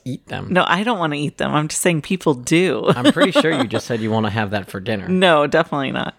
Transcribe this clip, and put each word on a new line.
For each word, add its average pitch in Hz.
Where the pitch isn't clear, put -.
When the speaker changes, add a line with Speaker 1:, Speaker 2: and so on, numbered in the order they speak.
Speaker 1:
eat -
them." 101
Speaker 2:
No, -
I 190
don't 220
wanna 151
eat 147
them. 139
I'm 151
just -
saying 165
people 180
do. 135
<laughs> 151
Speaker 1:
I'm 285
pretty 190
sure 165
you 135
just -
said 117
you 110
wanna 110
have 104
that 101
for 101
dinner. 98
Speaker 2:
No, 175
definitely 147
not. -